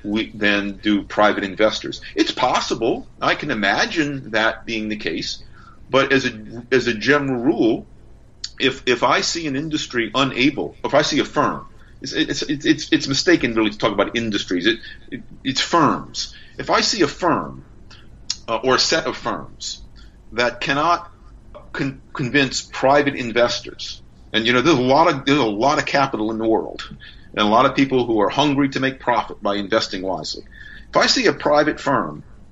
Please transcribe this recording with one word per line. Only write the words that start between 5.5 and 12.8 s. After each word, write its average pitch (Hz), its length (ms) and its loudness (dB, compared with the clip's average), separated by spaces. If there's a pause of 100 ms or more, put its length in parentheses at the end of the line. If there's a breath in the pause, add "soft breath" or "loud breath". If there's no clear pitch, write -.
But 135 220 4
as 131 140 4
a, 110 440 -10
as 120 160 4
a 120 80 2
general 131 480 2
rule, 170 440 2 (760)
if, - 260 0
if 120 160 2
I 156 200 4
see 170 240 -4
an 135 100 -4
industry 143 580 -4
unable, 131 680 0
if - 100 0
I 151 80 6
see 151 180 0
a 101 40 2
firm, 110 420 -2 (360 soft breath)
it's, - 100 -10
it's, - 300 -2
it's, 156 240 -4
it's, 160 260 2